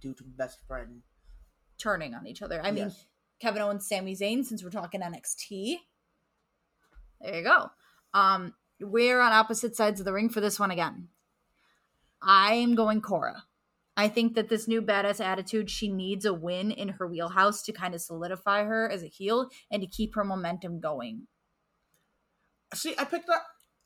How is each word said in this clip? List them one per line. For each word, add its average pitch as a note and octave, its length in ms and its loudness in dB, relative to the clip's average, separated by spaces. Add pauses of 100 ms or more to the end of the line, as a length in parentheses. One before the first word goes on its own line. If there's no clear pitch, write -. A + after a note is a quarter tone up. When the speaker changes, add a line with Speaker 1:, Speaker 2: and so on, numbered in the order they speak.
Speaker 1:
due C3+ 140 -12
to B2+ 100 -20
best B2+ 420 -10
friend. A#2+ 360 -14 (760)
Speaker 2:
Turning E3 360 -4
on - 120 -14
each - 160 -14
other. E3+ 200 -6
I G3 100 -2
mean, G3+ 120 -4
Speaker 1:
Yes. - 220 -10 (340)
Speaker 2:
Kevin G#3+ 220 -2
Owens, G3+ 240 -4
Sami F#3+ 300 -4
Zayn, A3 280 -2
since G3 200 -8
we're F3+ 60 -14
talking F3+ 320 -8
N E3+ 120 -8
X - 200 -10
T. G#3+ 440 -6 (1400)
There E3 160 -8
you E3+ 80 -4
go. C#4+ 260 4 (440)
Um, F#3+ 400 4 (260)
we're A#3+ 400 4
on A#3 120 6
opposite A3+ 440 2
sides G#3 240 2
of F#3 60 -8
the G3 60 0
ring G#3+ 160 2
for A3 120 -2
this G3+ 180 0
one G3 120 2
again. F3 380 -2 (1120)
I G3 320 8
am A#3+ 200 4
going G#3+ 260 4
Cora. - 440 -2 (540)
I G#3 100 4
think A3+ 260 2
that A3 160 0
this G#3+ 180 0
new A3+ 140 2
badass G3+ 420 2
attitude, F#3+ 460 -2
she G#3 200 -4
needs F#3+ 360 -4
a G3 80 2
win F3+ 360 -2
in G3 200 -6
her F#3 180 -6
wheelhouse F3+ 540 2
to G#3+ 100 -8
kind F3+ 220 -6
of E3+ 80 -10
solidify F#3 600 -2
her A3 260 -2
as F#3+ 120 -6
a D#3+ 60 -10
heel A#3 400 -2 (220)
and G#3 120 -2
to F3+ 60 -6
keep - 260 -4
her G#3 100 0
momentum F3 560 -6
going. A#2+ 460 -8 (1500)
Speaker 1:
See, - 240 -6
I C#4 60 -2
picked E4+ 260 -4
up, E4 160 2 (400)